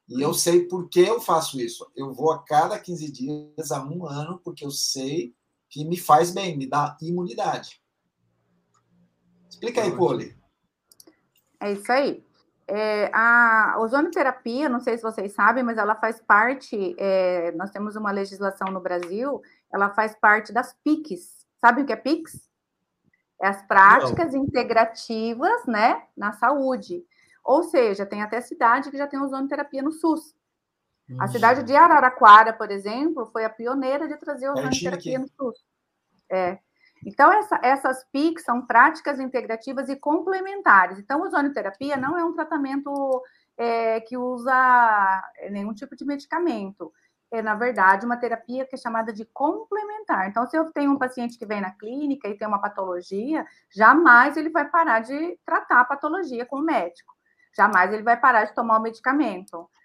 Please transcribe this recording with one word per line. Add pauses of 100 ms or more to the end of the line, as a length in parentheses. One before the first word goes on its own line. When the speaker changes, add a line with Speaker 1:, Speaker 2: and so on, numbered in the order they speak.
Speaker 1:
E
eu
sei
por
que
eu
faço
isso.
Eu
vou
a
cada
quinze
dias
há
um
ano,
porque
eu
sei (380)
que
me
faz
bem,
me
dá
imunidade. (1700)
Explica
aí,
Speaker 2:
Ótimo.
Speaker 1:
Poli. (1200)
Speaker 3:
É
isso
aí. (420)
É,
a
ozonoterapia,
não
sei
se
vocês
sabem,
mas
ela
faz
parte,
é,
nós
temos
uma
legislação
no
Brasil, (320)
ela
faz
parte
das
pics. (140)
Sabe
o
que
é
pics? (920)
É
as
práticas
Speaker 2:
Não.
Speaker 3:
integrativas,
né, (140)
na
saúde. (400)
Ou
seja,
tem
até
cidade
que
já
tem
ozonoterapia
no
sus. (840)
A
Speaker 2:
Hum.
Speaker 3:
cidade
de
Araraquara,
por
exemplo,
foi
a
pioneira
de
trazer
a
Speaker 1:
Pertinho
Speaker 3:
ozonoterapia
Speaker 1:
aqui.
Speaker 3:
no
sus. (640)
É. (460)
Então,
essa,
essas
pics
são
práticas
integrativas
e
complementares.
Então,
a
ozonoterapia
não
é
um
tratamento, (340)
é,
que
usa (280)
nenhum
tipo
de
medicamento. (380)
É,
na
verdade,
uma
terapia
que
é
chamada
de
complementar.
Então,
se
eu
tenho
um
paciente
que
vem
na
clínica
e
tem
uma
patologia, (240)
jamais
ele
vai
parar
de
tratar
a
patologia
com
o
médico. (420)
Jamais
ele
vai
parar
de
tomar
o
medicamento. (160)